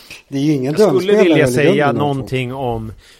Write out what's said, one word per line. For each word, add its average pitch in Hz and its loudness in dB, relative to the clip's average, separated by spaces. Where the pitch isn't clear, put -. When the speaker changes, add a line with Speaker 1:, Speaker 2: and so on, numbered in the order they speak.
Speaker 1:
det 139 -8
är 139 -2
ju 151 2
ingen 131 -2
Speaker 2:
Jag 147 -2
skulle 190 4
Speaker 1:
drömspelare 202 2
Speaker 2:
vilja 156 4
Speaker 1:
att 127 0
ligga 143 2
Speaker 2:
säga 143 0
Speaker 1:
under 139 -2
noll 147 -2
två. 139 -4
Speaker 2:
någonting 127 -6
om 117 -6